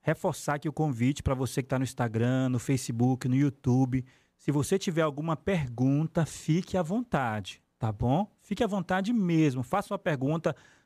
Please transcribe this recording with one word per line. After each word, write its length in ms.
reforçar 540
aqui 140
o 40
convite 500
pra 120
você 280
que 60
tá 100
no 60
Instagram, 680
no 80
Facebook, 720
no 60
YouTube. 720
Se 140
você 260
tiver 240
alguma 340
pergunta, 880
fique 520
à 60
vontade, 760
tá 120
bom? 400
Fique 220
à 40
vontade 460
mesmo. 520
Faça 280
uma 60
pergunta 560